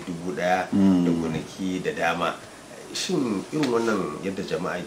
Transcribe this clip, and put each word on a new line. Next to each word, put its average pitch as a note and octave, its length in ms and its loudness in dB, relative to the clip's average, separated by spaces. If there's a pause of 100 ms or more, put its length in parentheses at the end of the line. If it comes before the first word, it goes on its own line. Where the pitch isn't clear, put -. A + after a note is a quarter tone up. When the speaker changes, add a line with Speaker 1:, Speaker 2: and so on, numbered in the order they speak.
Speaker 1:
dubu F2 320 -6
ɗaya F2+ 340 2
Speaker 2:
Mm. G2 340 6
Speaker 1:
da F2 60 6
gonaki E2 720 -2
da D#2+ 80 -2
dama. E2 440 0 (580)
Shin A#2+ 580 0
irin D3+ 200 2
wannan G2+ 520 0
yadda F#2+ 200 -4
jama'a E2+ 440 -2